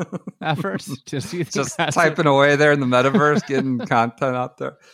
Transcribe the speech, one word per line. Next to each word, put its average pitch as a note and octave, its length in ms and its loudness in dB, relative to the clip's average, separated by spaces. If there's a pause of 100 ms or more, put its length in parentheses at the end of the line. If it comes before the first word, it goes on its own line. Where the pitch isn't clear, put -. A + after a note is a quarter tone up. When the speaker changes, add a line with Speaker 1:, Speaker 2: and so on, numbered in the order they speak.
(100)
Speaker 1:
<laughs> - 300 -14
Speaker 2:
efforts? D#3+ 460 -6 (160)
Just, - 280 -8
do F3 80 -8
you E3+ 60 -4
think - 100 -14
Speaker 1:
Just C#3 220 -6
Speaker 2:
that's D3+ 180 -2
Speaker 1:
typing D#3+ 300 0
Speaker 2:
what D3 80 4
Speaker 1:
away C#3+ 240 6
there D3 160 4
in C#3+ 80 2
the C3+ 60 -2
metaverse, C3+ 600 2
getting C3 320 -2
Speaker 2:
<laughs> A#2+ 80 -8
Speaker 1:
content A#2+ 480 0
out B2+ 220 -6
there. C3 220 -10 (160)